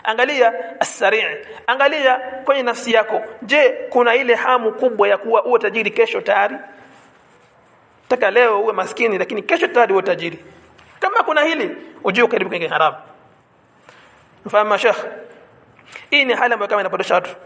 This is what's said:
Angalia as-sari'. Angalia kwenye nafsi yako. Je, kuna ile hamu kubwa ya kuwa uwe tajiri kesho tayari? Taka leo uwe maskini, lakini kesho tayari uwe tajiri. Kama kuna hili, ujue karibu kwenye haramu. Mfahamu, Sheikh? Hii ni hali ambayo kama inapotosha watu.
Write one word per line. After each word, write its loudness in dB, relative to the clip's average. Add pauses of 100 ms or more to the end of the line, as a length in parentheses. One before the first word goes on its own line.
Angalia 2 (260)
as-sari'. -2 (220)
Angalia 2 (300)
kwenye 0
nafsi -2
yako. 2 (200)
Je, 4 (200)
kuna 4
ile 2
hamu 0
kubwa 2
ya 4
kuwa 0
uwe 2
tajiri -2
kesho 0
tayari? 0 (1500)
Taka 0
leo 4
uwe -2
maskini, -2
lakini -4
kesho 0
tayari 2
uwe 4
tajiri. -4 (600)
Kama 0
kuna 0
hili, -2 (260)
ujue 2
karibu -4
kwenye -6
haramu. 0 (1500)
Mfahamu, 0
Sheikh? 0 (1120)
Hii 2
ni 0
hali 0
ambayo -4
kama 0
inapotosha -2
watu. -4 (100)